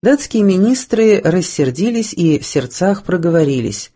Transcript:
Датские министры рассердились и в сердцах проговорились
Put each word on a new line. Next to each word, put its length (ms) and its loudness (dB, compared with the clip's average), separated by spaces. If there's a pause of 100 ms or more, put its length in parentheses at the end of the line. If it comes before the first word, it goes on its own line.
Датские 420 0
министры 760 2
рассердились 920 -2
и 240 2
в 80 -8
сердцах 580 -2
проговорились 920 -2